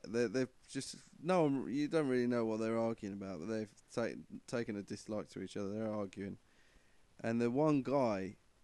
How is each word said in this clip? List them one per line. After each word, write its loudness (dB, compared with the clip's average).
they, 2
they've 0
just, -8
no 4
one, 2
you 0
don't 2
really 4
know 2
what 0
they're 0
arguing 0
about, -6
but -6
they've -2
ta-, -2
taken -2
a -4
dislike -6
to -8
each -8
other, -2
they're -2
arguing, -4
and 2
the 4
one 4
guy 2